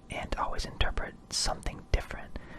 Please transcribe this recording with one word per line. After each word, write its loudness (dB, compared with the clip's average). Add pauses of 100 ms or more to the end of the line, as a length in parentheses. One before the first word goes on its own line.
and -2
always 2
interpret 2 (160)
something 0 (100)
different. 0 (200)